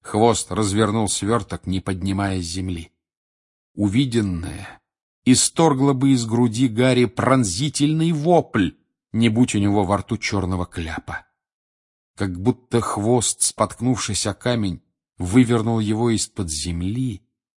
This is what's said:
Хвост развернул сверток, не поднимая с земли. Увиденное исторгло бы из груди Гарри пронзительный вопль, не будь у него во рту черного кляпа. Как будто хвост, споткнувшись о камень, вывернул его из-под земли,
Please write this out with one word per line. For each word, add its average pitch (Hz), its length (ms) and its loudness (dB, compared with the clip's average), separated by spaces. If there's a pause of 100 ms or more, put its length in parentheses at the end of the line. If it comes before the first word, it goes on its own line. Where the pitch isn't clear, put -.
Хвост 110 480 2
развернул 104 580 0
сверток, 104 560 -4
не 92 140 -4
поднимая 95 640 -4
с 87 40 -8
земли. 87 460 -8 (840)
Увиденное 98 1080 -2 (420)
исторгло 139 720 4
бы 135 180 2
из 120 140 2
груди 117 420 2
Гарри 123 380 2
пронзительный 135 1080 0
вопль, 151 600 0 (400)
не 113 180 2
будь 120 260 2
у 104 40 0
него 101 240 2
во 95 140 0
рту 101 200 -6
черного 92 480 -4
кляпа. - 600 -10 (920)
Как 92 240 -4
будто 117 420 -2
хвост, 110 600 0
споткнувшись - 840 -2
о 101 60 -2
камень, 107 480 -4 (360)
вывернул 113 640 2
его 110 320 0
из-под 98 380 -4
земли, 90 760 -6 (340)